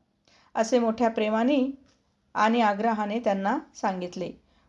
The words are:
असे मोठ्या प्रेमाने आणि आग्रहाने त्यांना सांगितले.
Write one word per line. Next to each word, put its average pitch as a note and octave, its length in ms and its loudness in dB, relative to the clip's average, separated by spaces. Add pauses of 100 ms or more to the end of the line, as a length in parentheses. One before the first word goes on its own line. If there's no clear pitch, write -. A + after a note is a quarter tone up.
(560)
असे A#3 240 2
मोठ्या A3+ 300 0
प्रेमाने A#3 600 0 (640)
आणि A3+ 280 2
आग्रहाने G#3+ 580 0
त्यांना G#3 400 0 (160)
सांगितले. F3+ 560 -6 (380)